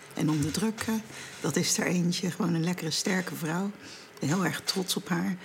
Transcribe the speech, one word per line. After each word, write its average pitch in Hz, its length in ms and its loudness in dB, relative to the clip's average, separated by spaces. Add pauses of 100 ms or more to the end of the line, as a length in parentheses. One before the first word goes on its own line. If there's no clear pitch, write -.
(140)
en 143 160 2
onderdrukken. 214 720 0 (380)
Dat 156 160 0
is - 220 4
er - 80 2
eentje. 175 440 2
Gewoon 170 240 2
een 165 100 2
lekkere, 170 260 -2
sterke 185 440 0
vrouw. 165 320 0 (480)
Ik - 60 -18
ben - 80 0
heel 180 160 4
erg - 200 0
trots - 320 0
op - 120 -4
haar. 185 360 2